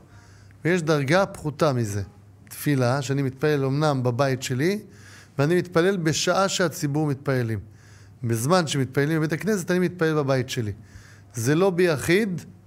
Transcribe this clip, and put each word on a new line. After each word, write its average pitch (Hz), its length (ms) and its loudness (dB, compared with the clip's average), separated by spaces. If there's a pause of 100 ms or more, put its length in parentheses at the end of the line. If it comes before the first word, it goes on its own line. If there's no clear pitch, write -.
(640)
ויש 175 180 0
דרגה 156 440 2
פחותה 151 460 -2
מזה. 104 300 -2 (460)
תפילה, 135 540 0
שאני 139 200 -2
מתפלל 139 420 0
אמנם 139 380 0
בבית 127 400 0
שלי, 165 380 -2 (580)
ואני 156 200 2
מתפלל 175 380 2
בשעה 180 520 0
שהציבור 151 580 -2
מתפעלים. 127 520 -2 (680)
בזמן 131 420 2
שמתפעלים 143 520 0
בבית 156 140 0
הכנסת, 170 380 -2
אני 180 80 2
מתפעל 175 360 0
בבית 135 360 0
שלי. 104 220 -4 (600)
זה 117 200 0
לא 190 160 4
ביחיד 175 680 2 (260)